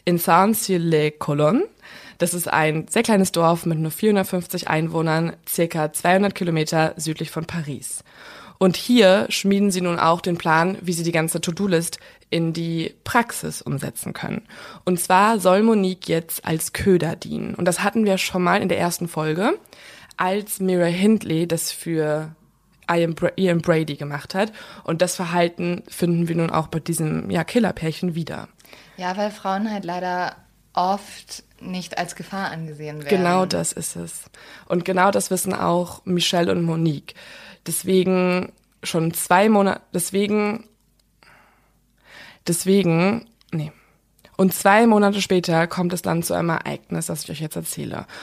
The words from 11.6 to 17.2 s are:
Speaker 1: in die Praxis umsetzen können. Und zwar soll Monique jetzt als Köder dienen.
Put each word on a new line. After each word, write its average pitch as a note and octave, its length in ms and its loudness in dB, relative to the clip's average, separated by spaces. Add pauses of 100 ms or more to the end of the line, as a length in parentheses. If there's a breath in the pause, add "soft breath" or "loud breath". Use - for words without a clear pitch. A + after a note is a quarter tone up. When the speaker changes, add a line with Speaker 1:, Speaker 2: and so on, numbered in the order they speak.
Speaker 1:
in E3 220 0
die E3 500 -4
Praxis A#3 580 -2
umsetzen - 520 -6
können. - 280 -8 (420 loud breath)
Und F3+ 160 0
zwar G#3 400 4
soll F#3 220 6
Monique G3+ 460 2
jetzt E3 360 -4
als - 300 -4
Köder E3 420 2
dienen. - 380 -8